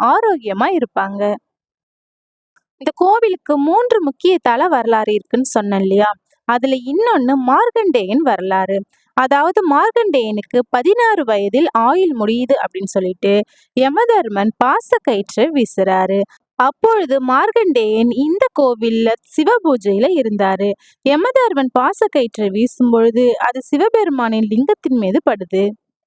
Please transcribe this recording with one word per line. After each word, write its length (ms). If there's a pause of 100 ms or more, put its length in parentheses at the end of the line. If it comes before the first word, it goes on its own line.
ஆரோக்கியமா 680
இருப்பாங்க. 480 (1600)
இந்த 140
கோவிலுக்கு 640
மூன்று 440
முக்கிய 400
தல 260
வரலாறு 460
இருக்குன்னு 360
சொன்னேன் 340
இல்லையா? 280 (360)
அதுல 360
இன்னொன்னு 500 (100)
மார்க்கண்டேயன் 800
வரலாறு. 540 (400)
அதாவது, 500
மார்க்கண்டேயனுக்கு 920 (100)
பதினாறு 540
வயதில் 540
ஆயுள் 400
முடியுது 400
அப்படின்னு 340
சொல்லிட்டு 420 (440)
யமதர்மன் 800
பாசக்கயிற்றை 920
வீசுறாரு. 680 (400)
அப்பொழுது 560 (100)
மார்க்கண்டேயன் 920
இந்த 360
கோவில்ல 560 (140)
சிவ 340
பூஜையில 540
இருந்தாரு. 580 (360)
யமதர்மன் 680
பாசக்கயிற்றை 760
வீசும் 420
பொழுது 340 (140)
அது 220
சிவபெருமானின் 880
லிங்கத்தின் 500
மீது 240
படுது. 420 (420)